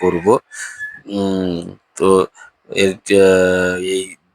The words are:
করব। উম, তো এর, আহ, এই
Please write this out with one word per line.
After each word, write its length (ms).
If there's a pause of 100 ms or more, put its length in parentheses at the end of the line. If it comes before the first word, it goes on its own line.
করব। 240 (880)
উম, 440 (380)
তো 100 (720)
এর, 100 (320)
আহ, 500 (200)
এই 80 (320)